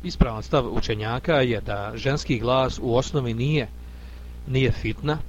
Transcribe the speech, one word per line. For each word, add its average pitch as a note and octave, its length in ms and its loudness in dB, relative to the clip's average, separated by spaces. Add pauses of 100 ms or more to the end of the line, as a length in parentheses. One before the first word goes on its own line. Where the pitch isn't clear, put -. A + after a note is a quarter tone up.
Ispravan A#2 400 0
stav C3+ 280 2
učenjaka A2+ 640 0
je A#2+ 260 4
da G#2 340 -4
ženski C3+ 440 0
glas B2+ 420 2
u A#2 140 2
osnovi B2+ 380 0
nije, C3 340 2 (800)
nije C3 240 4
fitna C#3 460 0 (120)